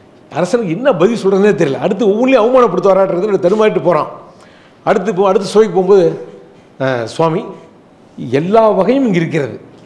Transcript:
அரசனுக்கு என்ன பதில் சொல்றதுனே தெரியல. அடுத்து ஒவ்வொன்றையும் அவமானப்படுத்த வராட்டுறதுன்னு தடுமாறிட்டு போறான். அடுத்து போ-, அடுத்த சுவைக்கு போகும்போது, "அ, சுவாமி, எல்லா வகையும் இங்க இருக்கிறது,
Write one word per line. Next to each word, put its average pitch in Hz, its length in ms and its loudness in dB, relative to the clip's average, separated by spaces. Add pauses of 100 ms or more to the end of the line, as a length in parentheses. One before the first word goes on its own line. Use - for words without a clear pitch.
(340)
அரசனுக்கு 180 380 -2
என்ன 247 220 0
பதில் 220 300 0
சொல்றதுனே 196 320 2
தெரியல. 135 240 -2
அடுத்து 196 280 -2
ஒவ்வொன்றையும் 233 360 2
அவமானப்படுத்த 226 440 2
வராட்டுறதுன்னு 190 520 0
தடுமாறிட்டு 190 440 0
போறான். 160 240 0 (760)
அடுத்து 190 300 -2
போ-, 190 140 0
அடுத்த 190 200 0
சுவைக்கு 202 280 2
போகும்போது, 185 300 4 (760)
"அ, 127 260 -2
சுவாமி, 165 380 -2 (840)
எல்லா 190 400 2
வகையும் 214 360 0
இங்க 196 120 0
இருக்கிறது, 147 420 -4 (260)